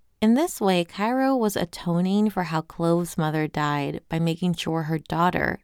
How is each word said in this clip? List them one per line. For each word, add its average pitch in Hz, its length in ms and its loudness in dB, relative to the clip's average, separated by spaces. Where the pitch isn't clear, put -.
"In 220 140 6
this 320 260 0
way, 185 240 2
Cairo 262 500 0
was 214 220 0
atoning 185 720 0
for 190 140 -4
how 160 180 -2
Clove's 170 560 0
mother 156 300 0
died 147 600 -4
by 165 120 -2
making 165 340 0
sure 160 300 -2
her 160 160 -2
daughter, - 640 0